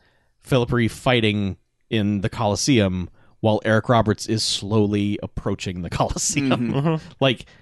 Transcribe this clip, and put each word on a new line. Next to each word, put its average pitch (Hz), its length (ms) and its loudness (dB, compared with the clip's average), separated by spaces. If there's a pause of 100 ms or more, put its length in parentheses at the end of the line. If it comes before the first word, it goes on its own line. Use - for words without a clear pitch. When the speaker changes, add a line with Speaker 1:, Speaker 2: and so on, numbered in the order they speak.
(400)
Speaker 1:
Philip 123 320 0
Reed 120 200 2
fighting 104 680 0 (340)
in 104 300 0
the 113 80 -2
Coliseum 101 800 0 (320)
while 107 220 2
Eric 110 260 2
Roberts 110 360 2
is 107 180 -2
slowly 104 800 0
approaching 95 580 -6
the 85 80 -8
<laughs> - 20 -12
Coliseum. - 580 -2 (220)
Speaker 2:
Mm-hmm. - 20 -2 (140)
Speaker 3:
Mm-hmm. 160 180 -2 (140)
Speaker 1:
Like, 131 260 0 (160)